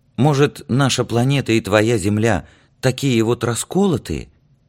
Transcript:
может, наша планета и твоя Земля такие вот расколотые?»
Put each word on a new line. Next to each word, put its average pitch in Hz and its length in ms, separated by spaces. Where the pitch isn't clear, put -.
может, 139 520
наша 127 360
планета 123 480
и 113 80
твоя 107 380
Земля 104 500
такие 127 420
вот 113 220
расколотые?» 120 840